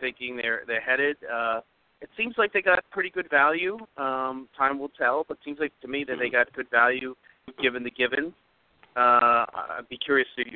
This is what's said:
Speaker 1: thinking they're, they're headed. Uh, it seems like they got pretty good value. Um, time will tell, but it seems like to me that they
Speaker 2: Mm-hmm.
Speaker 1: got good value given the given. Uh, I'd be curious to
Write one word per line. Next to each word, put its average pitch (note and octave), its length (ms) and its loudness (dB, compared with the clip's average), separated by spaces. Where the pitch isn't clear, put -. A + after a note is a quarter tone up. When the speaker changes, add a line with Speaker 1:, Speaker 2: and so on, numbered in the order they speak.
Speaker 1:
thinking B2 360 -8
they're, A#2 300 -4
they're A2+ 140 -2
headed. C#3 360 0
Uh, A#2 280 -2
it - 160 -18
seems A3+ 220 -6
like G#3 140 2
they F#3+ 100 0
got F#3 280 4
pretty F#3 200 -4
good F3 200 -6
value. E3 480 2
Um, C3 600 -4
time C#3 220 0
will C#3 100 -8
tell, C#3 400 0
but D3 60 -8
it - 100 -20
seems D3 160 -10
like C#3+ 120 -4
to B2+ 60 -14
me C#3+ 160 -4
that C3 140 -6
they B2 80 -2
Speaker 2:
Mm-hmm. A#2+ 100 -2
Speaker 1:
got A#2+ 180 2
good B2+ 160 -10
value B2+ 440 2
given B2 220 0
the A#2+ 60 -6
given. B2+ 420 -2
Uh, A#2+ 580 6
I'd - 340 -10
be - 100 -12
curious C#3 280 0
to B2 80 -4